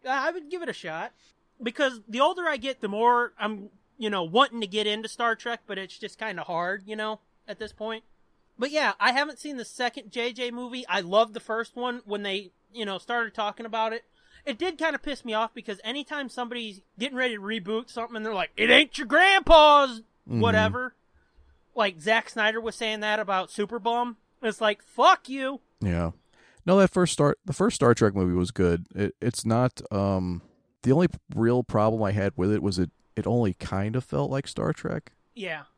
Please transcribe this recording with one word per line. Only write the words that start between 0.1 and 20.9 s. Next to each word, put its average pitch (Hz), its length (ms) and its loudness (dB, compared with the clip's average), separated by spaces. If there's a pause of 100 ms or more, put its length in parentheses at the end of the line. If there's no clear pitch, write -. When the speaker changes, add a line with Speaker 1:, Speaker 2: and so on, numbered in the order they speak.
Speaker 1:
I 269 200 0
would 330 180 -10
give 349 120 -8
it 311 80 -8
a 208 40 -6
shot. 170 380 -10 (500)
Because 247 460 -2
the 226 140 -6
older 349 260 2
I 302 100 -2
get, 254 240 -8
the 214 60 -6
more 233 500 2
I'm, 208 320 -8 (280)
you 214 120 -4
know, 196 140 -2
wanting 233 380 2
to 214 60 -6
get 208 200 -2
into 214 200 -4
Star 233 280 -2
Trek, 233 320 -8
but 196 100 -8
it's 190 200 -12
just - 220 -14
kinda 190 240 -8
hard, 180 420 -4
you 214 100 -10
know, 214 240 -6 (280)
at 202 120 -12
this 214 140 -10
point. 220 300 -10 (560)
But 254 100 -2
yeah, 285 300 0
I 240 140 4
haven't 285 260 -2
seen 294 180 -10
the 233 80 -8
second 240 460 -8
J 240 220 -6
J 247 180 -8
movie. 247 360 -10
I 185 120 -2
loved 202 340 2
the 208 60 -10
first 226 360 -8
one 240 300 -6
when 208 180 -6
they, 196 280 -6 (220)
you 226 120 -8
know, 196 120 -6
started 233 360 -4
talking 208 320 -6
about 220 280 -2
it. 233 100 -10 (420)
It 247 120 -6
did 339 200 -4
kinda 311 220 -2
piss 285 240 -8
me 226 100 -6
off 220 200 -2
because 214 320 -10
anytime 277 420 -6
somebody's 233 540 -10 (180)
getting 269 180 -6
ready 247 180 -2
to 202 60 -10
reboot 214 480 -6
something 233 280 -8
and 214 80 -6
they're 220 80 -4
like, 180 240 -2
"It 220 120 2
ain't 269 280 6
your 269 100 -6
grandpa's," 302 920 8 (260)
Speaker 2:
Mm-hmm. 117 140 0
Speaker 1:
whatever. 110 540 2 (800)